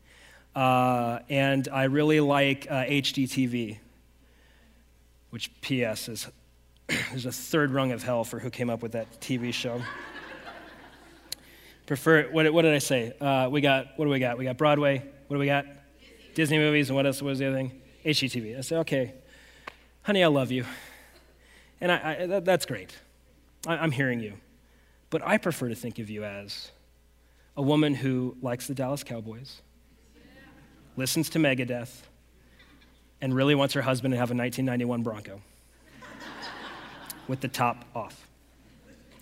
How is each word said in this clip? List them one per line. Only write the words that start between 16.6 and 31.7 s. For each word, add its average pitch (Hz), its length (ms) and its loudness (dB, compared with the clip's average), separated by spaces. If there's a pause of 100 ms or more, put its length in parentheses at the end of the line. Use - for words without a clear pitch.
And 135 80 0
what 139 80 4
else 135 160 0
was 139 200 -4
the 139 80 0
other 135 80 -2
thing? 131 160 -4 (340)
H 151 140 2
D 135 100 0
T 123 100 -4
V. 110 160 -10
I 135 60 -8
said, 165 160 -2
"Okay, 135 340 0 (880)
honey, 196 220 4
I 165 40 8
love 135 220 2
you. 127 140 -2 (1160)
And 180 120 2
I, 156 280 0
I, 180 60 -2
that, 180 200 -2
that's 185 180 4
great. 101 320 -10 (680)
I, 165 100 0
I'm 156 140 0
hearing 127 300 0
you. 104 140 -10 (760)
But - 160 -2
I 208 100 4
prefer 151 320 -2
to 113 60 -4
think 113 240 -8
of 110 100 -8
you 104 160 -8
as 101 460 -12 (840)
a 143 80 -4
woman 147 320 4
who 127 460 -2
likes 123 260 -6
the 139 80 -8
Dallas 135 300 -4
Cowboys, 113 560 -12 (1400)
listens 135 340 -2
to 165 80 0
Megadeth, 127 640 0 (1200)